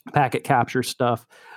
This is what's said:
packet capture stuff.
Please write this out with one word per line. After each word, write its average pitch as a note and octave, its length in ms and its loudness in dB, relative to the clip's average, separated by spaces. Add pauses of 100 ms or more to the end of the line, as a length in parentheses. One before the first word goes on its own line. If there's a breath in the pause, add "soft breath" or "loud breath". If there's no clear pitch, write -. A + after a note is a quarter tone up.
(140)
packet C3+ 300 2
capture B2+ 400 0
stuff. A#2+ 420 -2 (320 loud breath)